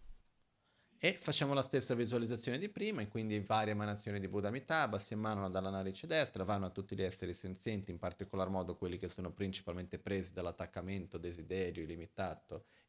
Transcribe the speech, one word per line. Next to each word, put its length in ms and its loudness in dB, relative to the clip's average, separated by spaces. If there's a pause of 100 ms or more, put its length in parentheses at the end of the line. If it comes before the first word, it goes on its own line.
(1000)
E 140 6
facciamo 400 2
la 80 6
stessa 320 2
visualizzazione 640 2
di 120 -2
prima, 320 -2
e 60 -2
quindi 320 0
varie 340 4
emanazioni 460 0
di 80 -2
Buddha 200 2
Amitabha 500 2
si 160 -4
emanano 340 0
dalla 220 2
narice 380 -2
destra, 360 2
vanno 220 2
a 60 -2
tutti 240 -6
gli 80 2
esseri 320 -2
senzienti, 560 -4
in 80 -6
particolar 500 -2
modo 260 0
quelli 220 -2
che 100 -4
sono 240 -4
principalmente 680 -4
presi 340 -2
dall'attaccamento, 840 -4
desiderio 640 -2
illimitato, 840 -6 (240)